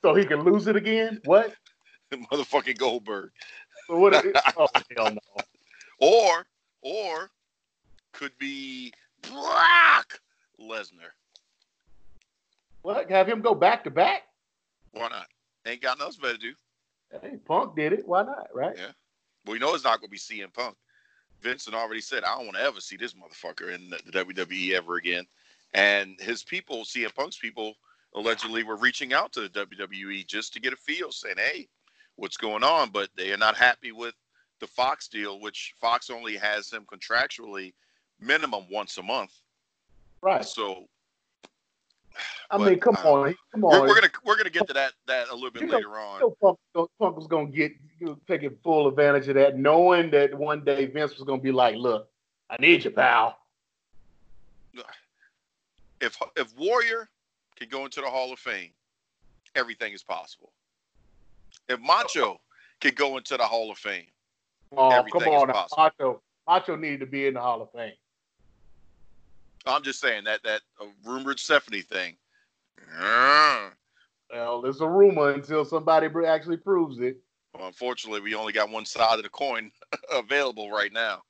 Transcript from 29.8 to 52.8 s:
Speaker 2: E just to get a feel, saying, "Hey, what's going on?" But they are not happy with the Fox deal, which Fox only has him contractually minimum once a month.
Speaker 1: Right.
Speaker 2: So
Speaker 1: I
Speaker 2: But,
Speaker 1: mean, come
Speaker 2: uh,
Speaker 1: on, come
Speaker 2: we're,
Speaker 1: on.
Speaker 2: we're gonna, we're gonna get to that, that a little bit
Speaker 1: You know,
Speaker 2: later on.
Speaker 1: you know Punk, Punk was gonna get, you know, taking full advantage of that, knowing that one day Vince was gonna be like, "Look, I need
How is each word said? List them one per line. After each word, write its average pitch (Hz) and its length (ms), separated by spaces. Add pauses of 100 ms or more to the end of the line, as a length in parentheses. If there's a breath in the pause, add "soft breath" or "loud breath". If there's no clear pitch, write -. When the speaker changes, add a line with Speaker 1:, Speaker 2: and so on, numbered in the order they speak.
Speaker 2:
E 98 140
just 104 300
to 113 60
get 123 120
a 117 40
feel, 160 360
saying, 101 260
"Hey, 143 300 (480)
what's - 200
going 110 280
on?" 147 260
But 98 260
they 95 160
are 101 60
not 107 180
happy 120 360
with 117 220 (460)
the 110 60
Fox 131 420
deal, 101 320
which - 400
Fox 120 300
only 117 260
has 104 360
him 107 140
contractually 104 840 (480)
minimum 131 500
once 101 280
a 92 40
month. 104 300 (880)
Speaker 1:
Right. 185 220
Speaker 2:
So 95 420 (1600 loud breath)
Speaker 1:
I 202 80
Speaker 2:
But, 208 120
Speaker 1:
mean, 180 100
come 220 160
Speaker 2:
uh, 160 140
Speaker 1:
on, 143 240 (180)
come 214 100
Speaker 2:
we're, 175 180
Speaker 1:
on. 135 80
Speaker 2:
we're - 60
gonna, 202 160 (140)
we're 214 120
gonna 202 140
get 170 180
to 135 60
that, 135 180 (140)
that 127 240
a 123 40
little 123 160
bit 117 120
Speaker 1:
You - 60
know, 262 80
Speaker 2:
later 214 220
on. 208 220
Speaker 1:
you 233 220
know 180 140 (180)
Punk, 170 240
Punk 180 180
was 156 100
gonna 151 240
get, 147 220 (260)
you 175 80
know, 147 120 (100)
taking 143 340
full 156 260
advantage 143 400
of 135 80
that, 135 220
knowing 165 520
that 143 240
one 151 300
day 143 220
Vince 143 300
was 135 80
gonna 135 160
be 135 120
like, 120 240
"Look, 117 320 (420)
I 117 100
need 165 240